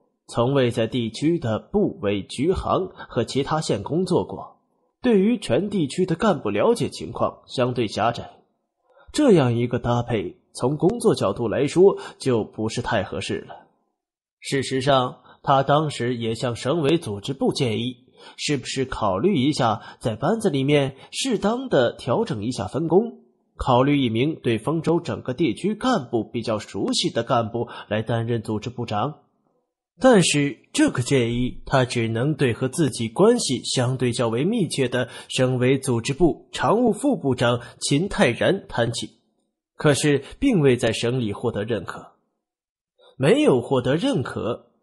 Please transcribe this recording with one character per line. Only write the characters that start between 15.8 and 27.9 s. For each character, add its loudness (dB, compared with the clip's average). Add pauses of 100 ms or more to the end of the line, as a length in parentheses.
时 -4
也 -4
向 -4
省 -2
委 2
组 -6
织 -6
部 0
建 -2
议， -8 (300)
是 -2
不 -6
是 -4
考 -2
虑 2
一 2
下 0 (180)
在 -4
班 0
子 2
里 0
面 2 (160)
适 -2
当 -2
的 4
调 -2
整 -6
一 -4
下 -6
分 -4
工， 2 (360)
考 4
虑 2
一 2
名 0
对 0
丰 -4
州 0
整 -6
个 -6
地 0
区 -4
干 -2
部 0
比 -8
较 -2
熟 -6
悉 -2
的 -2
干 -2
部 -6 (200)
来 -2